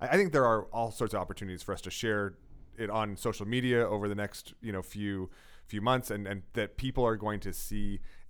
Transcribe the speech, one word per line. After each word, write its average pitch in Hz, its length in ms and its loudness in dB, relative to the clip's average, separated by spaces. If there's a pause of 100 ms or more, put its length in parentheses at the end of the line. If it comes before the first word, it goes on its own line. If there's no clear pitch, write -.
I, 123 80 -2
I 147 80 6
think 190 160 4
there 135 120 6
are 113 220 6
all 113 240 -2
sorts 110 240 -2
of 101 60 0
opportunities 92 420 -6
for 101 100 -6
us 90 100 -4
to 92 80 -8
share 104 440 0 (440)
it 107 120 -2
on 107 260 0
social 107 300 -2
media 120 400 4
over 104 220 0
the 104 60 0
next, - 460 -6
you 110 120 -6
know, 95 100 -2
few, 98 480 -4 (360)
few 107 140 -4
months, 120 300 2
and, 104 160 -4
and 95 160 -4 (100)
that 104 240 -2
people 131 300 2
are 113 100 4
going 104 240 -2
to 95 120 -4
see 104 480 0 (280)